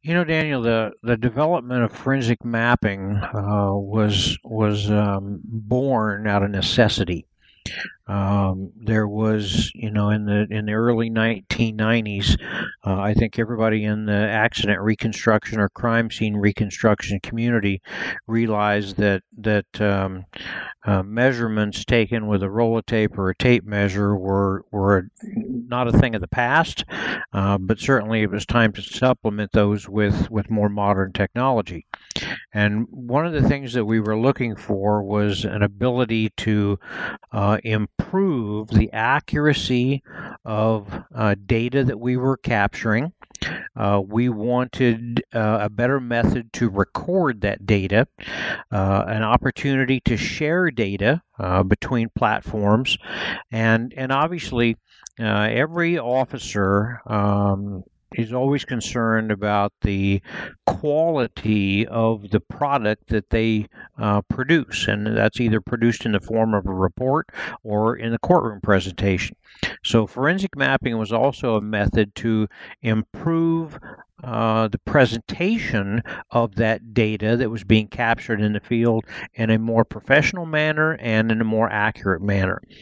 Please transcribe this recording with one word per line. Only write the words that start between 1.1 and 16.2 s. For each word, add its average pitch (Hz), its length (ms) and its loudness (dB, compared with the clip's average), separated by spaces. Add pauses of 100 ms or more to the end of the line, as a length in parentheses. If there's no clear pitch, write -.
development 123 680 0
of 107 80 -2
forensic 127 520 0
mapping, 113 800 0
uh, 101 500 0
was, 101 720 0
was, 104 480 0
um, 101 540 0
born 110 840 -2
out 101 160 2
of 101 80 0
necessity. 95 760 0 (800)
Um, 98 680 0
there 110 320 2
was, 107 680 0
you 110 160 -6
know, 104 200 2
in 107 160 0
the, 104 240 2
in 107 160 -4
the 107 80 -2
early 113 340 2
nineteen 113 680 -2
nineties, 107 600 0 (500)
uh, 98 140 0
I 104 140 0
think 110 240 2
everybody 110 460 0
in 107 200 -2
the 104 80 0
accident 104 680 0
reconstruction 110 760 0
or 101 120 2
crime 117 400 -2
scene 107 260 -2